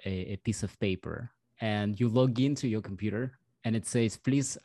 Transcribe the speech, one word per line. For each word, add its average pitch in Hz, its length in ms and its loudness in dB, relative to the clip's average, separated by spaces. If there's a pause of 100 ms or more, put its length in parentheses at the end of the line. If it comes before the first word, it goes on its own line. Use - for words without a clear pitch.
a, 95 300 -4
a 95 40 -6
piece - 260 -2
of 98 160 -8
paper, 92 500 -2 (320)
and 104 380 0
you 120 100 4
log 123 300 4
into 139 280 2
your 110 140 0
computer, 104 560 -6 (260)
and 113 120 0
it 113 100 -2
says, 117 320 2
'Please 135 480 0